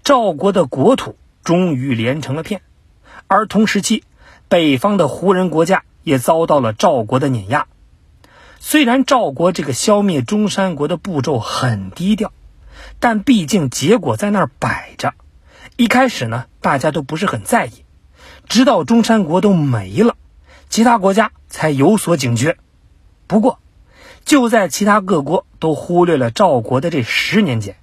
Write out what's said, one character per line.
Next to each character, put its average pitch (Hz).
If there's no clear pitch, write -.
赵 233
国 165
的 180
国 135
土 -
终 170
于 127
连 123
成 131
了 160
片， 196
而 208
同 208
时 202
期， -
北 160
方 202
的 165
胡 175
人 185
国 156
家 170
也 143
遭 160
到 156
了 113
赵 143
国 123
的 139
碾 110
压。 147
虽 -
然 247
赵 226
国 165
这 175
个 139
消 208
灭 170
中 208
山 190
国 143
的 170
步 165
骤 135
很 107
低 190
调， -
但 226
毕 208
竟 143
结 180
果 156
在 208
那 208
儿 151
摆 -
着。 -
一 240
开 240
始 -
呢， 113
大 170
家 208
都 160
不 135
是 175
很 107
在 202
意， -
直 254
到 220
中 226
山 220
国 165
都 202
没 123
了， 233
其 -
他 240
国 196
家 208
才 -
有 147
所 170
警 123
觉。 135
不 202
过， 233
就 254
在 208
其 -
他 208
各 185
国 151
都 160
忽 175
略 170
了 120
赵 151
国 123
的 170
这 156
十 -
年 123
间 98